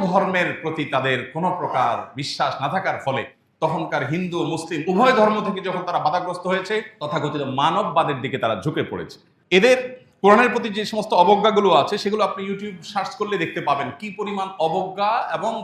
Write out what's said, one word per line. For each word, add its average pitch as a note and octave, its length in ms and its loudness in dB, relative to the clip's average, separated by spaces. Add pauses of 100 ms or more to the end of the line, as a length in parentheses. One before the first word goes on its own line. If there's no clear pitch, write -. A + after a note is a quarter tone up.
(120)
ধর্মের F#3 380 2 (140)
প্রতি D3+ 220 -4 (100)
তাদের C3 240 2 (160)
কোনো E3 140 -2 (120)
প্রকার B2 340 0 (240)
বিশ্বাস C#3+ 340 -2 (100)
না C#3+ 120 -2
থাকার E3 300 -2
ফলে B2 180 -2 (400)
তখনকার D#3 400 -2 (100)
হিন্দু, F3 260 -2 (140)
মুসলিম D#3+ 280 -4 (100)
উভয় A3+ 300 6
ধর্ম G#3+ 160 4 (100)
থেকে F#3 220 -4
যখন F3 200 -4
তারা D3+ 180 0
বাধাগ্রস্ত F3 460 -2
হয়েছে, F#3+ 220 -2 (260)
তথাকথিত D3 420 -2 (180)
মানববাদের D#3+ 640 2
দিকে B2 140 -4
তারা A2+ 240 0
ঝুঁকে D3 280 -2
পড়েছে। F2 260 -8 (360)
এদের A#3 240 6 (460)
কোরআনের A3 320 8
প্রতি A3+ 140 -2 (100)
যে G#3+ 140 -4
সমস্ত G#3+ 200 -2 (120)
অবজ্ঞাগুলো G3+ 440 4 (120)
আছে, C#3 220 0
সেগুলো G#3 260 0
আপনি G3 200 -8
YouTube G3 300 -8 (140)
সার্চ G3 180 -4 (100)
করলে G#3 220 -2
দেখতে D#3+ 260 -4
পাবেন C#3 200 0 (120)
কি G#3+ 80 -10 (100)
পরিমাণ G3 300 -4 (180)
অবজ্ঞা F#3+ 440 -2 (260)
এবং G#3 160 -2 (120)